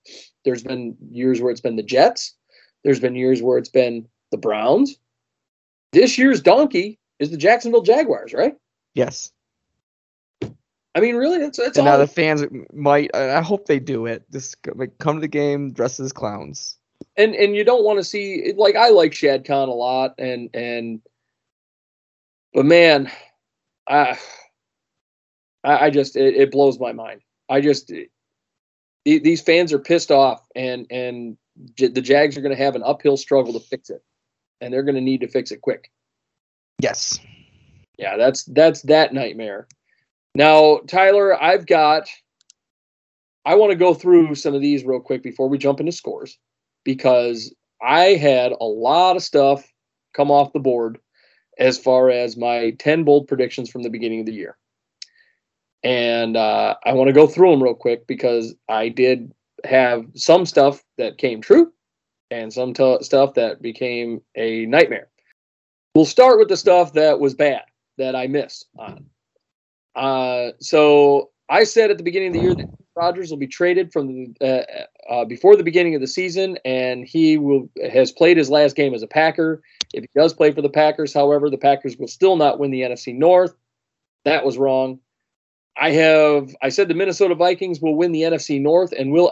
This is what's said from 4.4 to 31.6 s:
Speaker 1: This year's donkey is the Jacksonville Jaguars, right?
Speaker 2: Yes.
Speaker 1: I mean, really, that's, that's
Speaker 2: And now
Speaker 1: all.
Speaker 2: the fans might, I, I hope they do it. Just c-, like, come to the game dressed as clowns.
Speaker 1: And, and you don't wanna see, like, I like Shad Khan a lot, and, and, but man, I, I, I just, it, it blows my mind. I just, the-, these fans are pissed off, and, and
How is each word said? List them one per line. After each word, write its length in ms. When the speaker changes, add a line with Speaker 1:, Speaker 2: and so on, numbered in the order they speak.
Speaker 1:
This 260
year's 220
donkey 580
is 120
the 60
Jacksonville 460
Jaguars, 500
right? 240
Speaker 2:
Yes. 380
Speaker 1:
I 60
mean, 160
really, 220
that's, 200
that's 200
Speaker 2:
And 60
now 80
Speaker 1:
all. 60
Speaker 2:
the 80
fans 380
might, 420
I, 220
I 60
hope 240
they 120
do 280
it. 260
Just 320
c-, 100
like, 240
come 180
to 40
the 80
game 440
dressed 280
as 120
clowns. 640
Speaker 1:
And, 180
and 200
you 100
don't 200
wanna 180
see, 540
like, 180
I 160
like 240
Shad 300
Khan 240
a 60
lot, 440
and, 360
and, 460
but 120
man, 460
I, 320
I, 240
I 40
just, 260
it, 180
it 160
blows 300
my 120
mind. 280
I 120
just, 280
the-, 220
these 360
fans 320
are 60
pissed 320
off, 440
and, 360
and 460